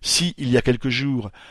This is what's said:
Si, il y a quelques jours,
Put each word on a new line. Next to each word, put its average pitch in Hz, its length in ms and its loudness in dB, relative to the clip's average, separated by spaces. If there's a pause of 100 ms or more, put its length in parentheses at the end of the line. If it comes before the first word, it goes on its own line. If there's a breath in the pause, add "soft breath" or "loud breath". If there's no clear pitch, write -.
Si, - 360 -2
il 135 120 -2
y 123 80 4
a 117 40 4
quelques 123 280 0
jours, 123 420 -2 (200 loud breath)